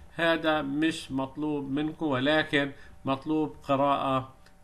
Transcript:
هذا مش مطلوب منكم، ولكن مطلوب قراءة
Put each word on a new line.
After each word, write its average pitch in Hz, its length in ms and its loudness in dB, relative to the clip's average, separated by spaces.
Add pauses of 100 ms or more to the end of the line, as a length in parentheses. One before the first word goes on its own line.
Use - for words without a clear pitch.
(160)
هذا 160 460 2
مش 151 500 -2
مطلوب 135 600 -4
منكم، 151 340 -2
ولكن 143 640 2 (340)
مطلوب 147 580 0
قراءة 135 720 2 (300)